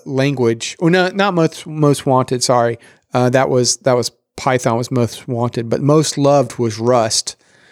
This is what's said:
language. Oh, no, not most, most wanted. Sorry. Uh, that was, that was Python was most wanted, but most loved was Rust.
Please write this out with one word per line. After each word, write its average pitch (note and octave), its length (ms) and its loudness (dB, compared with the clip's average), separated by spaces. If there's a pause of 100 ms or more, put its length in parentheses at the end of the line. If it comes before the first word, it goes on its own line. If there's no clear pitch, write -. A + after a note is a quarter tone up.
language. C3 760 -2
Oh, F3 80 2
no, F3+ 200 2
not G3 240 0
most, E3 320 -2
most D3+ 400 0
wanted. B2+ 380 0
Sorry. A#2+ 340 2 (360)
Uh, B2 180 2
that C3 180 2
was, B2 280 0
that C3 160 0
was B2 180 -2 (240)
Python B2+ 420 0
was A2 140 -6
most A#2+ 360 -2
wanted, A#2+ 420 -4
but - 120 -2
most D3 360 2
loved C#3 420 2
was A#2 200 -4
Rust. A#2 560 0 (360)